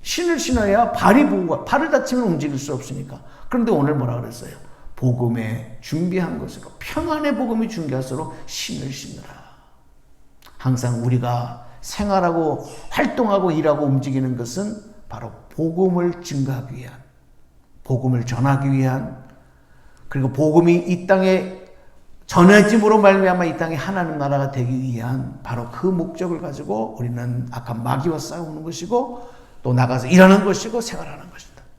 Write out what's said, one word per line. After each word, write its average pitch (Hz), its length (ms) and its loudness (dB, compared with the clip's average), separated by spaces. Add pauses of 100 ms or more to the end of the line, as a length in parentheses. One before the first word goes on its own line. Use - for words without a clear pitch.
신을 339 360 -2
신어야 226 540 2
발이 202 360 6
보호가, 180 380 0
발을 285 240 0
다치면 254 340 0
움직일 143 340 -2
수 143 140 -6
없으니까. - 500 -10 (280)
그런데 233 200 0
오늘 147 240 2
뭐라 123 260 -2
그랬어요? 113 360 -14 (400)
복음에 117 880 -2
준비한 175 560 -2
것으로, - 400 -12
평안의 302 580 -2
복음이 226 320 -2
준비한 135 320 -4
것으로 135 340 -8 (120)
신을 139 440 -8
신으라. - 380 -14 (1300)
항상 123 480 -2
우리가 123 640 -2 (160)
생활하고 175 840 0 (240)
활동하고 202 640 0
일하고 151 340 2
움직이는 131 540 0
것은 175 360 -6 (360)
바로 - 220 -12 (180)
복음을 175 720 0
증거하기 135 540 -4
위한, 123 180 -16 (880)
복음을 127 400 0
전하기 135 480 0
위한, 135 500 -2 (840)
그리고 135 240 -2
복음이 170 440 6
이 175 300 -2
땅에 185 540 2 (720)
전해짐으로 208 680 8
말미암아 190 460 6
이 151 100 -2
땅에 160 180 -4
하나님 165 420 -4
나라가 139 360 0
되기 127 280 -2
위한 123 600 -4
바로 117 300 -6
그 - 160 -2
목적을 175 520 -4
가지고 160 560 -6
우리는 123 540 -6
악한 120 320 -8
마귀와 139 380 -2
싸우는 156 420 -10
것이고 220 680 -6 (360)
또 127 100 0
나가서 127 320 0
일하는 185 380 8
것이고 220 360 -2
생활하는 - 480 -10
것이다. - 320 -20 (180)